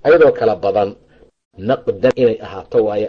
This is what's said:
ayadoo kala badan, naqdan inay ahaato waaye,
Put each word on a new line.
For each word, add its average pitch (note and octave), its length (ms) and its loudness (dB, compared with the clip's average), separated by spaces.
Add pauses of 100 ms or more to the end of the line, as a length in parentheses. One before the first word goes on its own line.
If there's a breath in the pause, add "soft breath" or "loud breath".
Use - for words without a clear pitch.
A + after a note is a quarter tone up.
ayadoo D3+ 280 6
kala A2 240 0
badan, G2+ 340 -2 (680 soft breath)
naqdan A2 580 -2
inay A#2 260 0
ahaato F#2+ 420 -6
waaye, G#2 240 -2